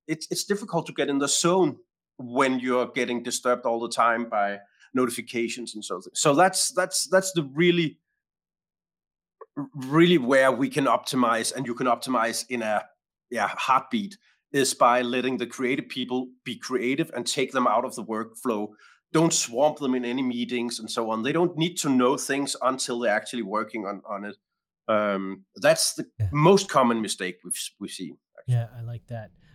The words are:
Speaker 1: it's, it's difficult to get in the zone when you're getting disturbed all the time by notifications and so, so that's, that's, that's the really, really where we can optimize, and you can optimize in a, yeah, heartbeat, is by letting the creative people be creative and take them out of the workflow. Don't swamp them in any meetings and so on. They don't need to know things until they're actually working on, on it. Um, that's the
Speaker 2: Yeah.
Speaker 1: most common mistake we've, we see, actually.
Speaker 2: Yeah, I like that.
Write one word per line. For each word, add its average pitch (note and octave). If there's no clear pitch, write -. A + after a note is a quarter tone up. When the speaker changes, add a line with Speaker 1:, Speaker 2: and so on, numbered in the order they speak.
Speaker 1:
it's, D#3
it's F3+
difficult G3+
to D#3
get C#3+
in C#3+
the C#3+
zone E3+
when B2+
you're B2
getting A#2+
disturbed B2
all A#2
the A#2
time A#2
by G2+
notifications A#2
and G#2+
so, F#2
so D3
that's, F#3
that's, F3+
that's F#3
the E3+
really, E3+
really D#3
where C3
we B2+
can C#3
optimize, A#2
and C3
you A#2+
can C3
optimize A#2+
in A#2+
a, G#2+
yeah, G#2+
heartbeat, A#2+
is C3+
by B2
letting B2
the A#2+
creative B2+
people B2+
be B2
creative C3
and A#2+
take C3
them B2+
out A#2
of A#2+
the A#2
workflow. A2
Don't D#3+
swamp C#3
them C3
in B2
any B2+
meetings A#2+
and A2
so A2+
on. A2
They C3
don't E3+
need E3+
to D#3
know B2+
things C#3
until B2+
they're A2
actually A2+
working G#2+
on, G2+
on G2+
it. G#2
Um, G2
that's D3+
the -
Speaker 2:
Yeah. G#2
Speaker 1:
most F#3
common A#2
mistake F#2+
we've, F2+
we G2+
see, E2
actually. B2
Speaker 2:
Yeah, A#2
I A#2
like A#2
that. A2